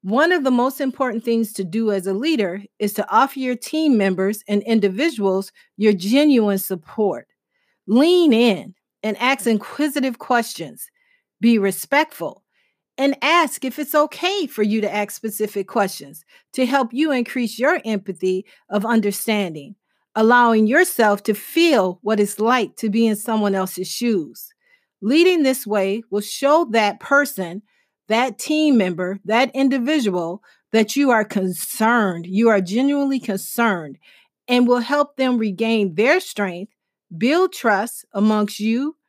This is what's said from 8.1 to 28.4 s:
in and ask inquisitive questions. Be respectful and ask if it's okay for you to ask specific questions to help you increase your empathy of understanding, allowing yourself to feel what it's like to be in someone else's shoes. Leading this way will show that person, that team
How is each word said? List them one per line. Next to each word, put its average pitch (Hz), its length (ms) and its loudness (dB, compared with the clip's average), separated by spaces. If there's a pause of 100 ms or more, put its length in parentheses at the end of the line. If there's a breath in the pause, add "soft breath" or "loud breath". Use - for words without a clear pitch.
in 214 420 2 (260)
and 220 160 -4
ask 262 300 0
inquisitive 262 720 -2
questions. - 720 -4 (500)
Be 233 180 4
respectful 190 840 -2 (540)
and 277 240 0
ask 320 420 0
if 262 160 -6
it's 294 160 -6
okay 330 500 0
for - 160 -6
you 214 200 0
to 196 120 -4
ask 208 180 -4
specific 208 580 -6
questions 185 560 -4 (260 soft breath)
to 254 140 0
help 247 280 0
you 294 200 0
increase 240 440 -4
your 285 280 0
empathy 190 600 -4 (240 soft breath)
of 208 160 -2
understanding, 202 880 -2 (420)
allowing 226 520 4
yourself 220 560 2
to 214 100 -2
feel 226 680 0
what 214 180 -2
it's 208 220 -2
like 233 340 0
to 220 140 -4
be 226 180 2
in 214 80 0
someone 208 400 -2
else's 185 320 -6
shoes. 202 680 -4 (480)
Leading 320 420 4
this 262 220 0
way 202 440 -2
will 202 120 -4
show 302 500 0
that 208 280 0
person, 214 640 -2 (480)
that 233 280 0
team 302 400 2